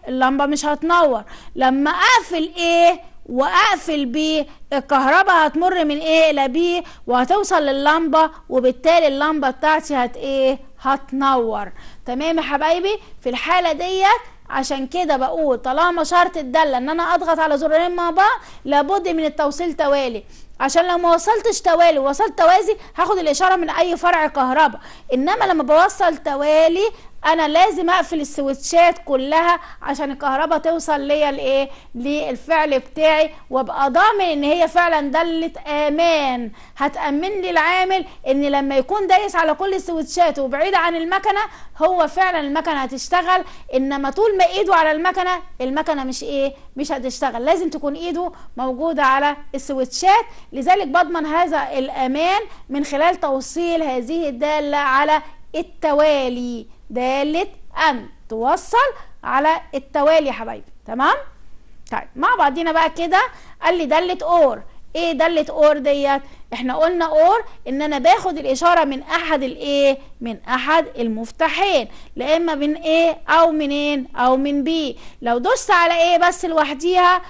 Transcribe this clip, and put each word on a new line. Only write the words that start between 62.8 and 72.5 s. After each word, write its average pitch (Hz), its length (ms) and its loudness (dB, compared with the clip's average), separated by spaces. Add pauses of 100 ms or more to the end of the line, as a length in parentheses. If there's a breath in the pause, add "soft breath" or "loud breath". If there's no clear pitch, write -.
كده، 339 320 0 (420 loud breath)
قال 349 140 2
لي 330 80 -2
دالة 359 360 0
اور. 330 400 2 (340 soft breath)
ايه 330 160 -2
دالة 311 380 0
اور 302 280 4
ديت؟ 277 440 0 (320 soft breath)
احنا 254 220 -4
قلنا 330 300 0
اور 339 400 4 (220 loud breath)
ان 269 140 -4
انا 302 180 -2
باخد 359 380 2
الاشارة 320 460 2
من 277 200 -4
احد 311 400 -2
الايه؟ 277 540 0 (240 loud breath)
من 233 160 -8 (120)
احد 277 360 0 (120)
المفتاحين، 240 920 -2 (280 loud breath)
لا 285 220 0
اما 330 180 -2